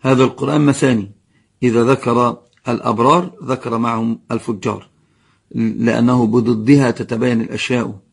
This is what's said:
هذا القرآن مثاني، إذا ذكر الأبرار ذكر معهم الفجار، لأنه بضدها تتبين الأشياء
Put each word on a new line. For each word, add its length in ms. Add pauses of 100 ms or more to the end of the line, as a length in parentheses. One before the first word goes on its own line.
هذا 240
القرآن 360
مثاني، 520 (500)
إذا 220
ذكر 540 (300)
الأبرار 640 (120)
ذكر 340
معهم 420 (120)
الفجار، 560 (680)
لأنه 720
بضدها 640
تتبين 500
الأشياء 580 (140)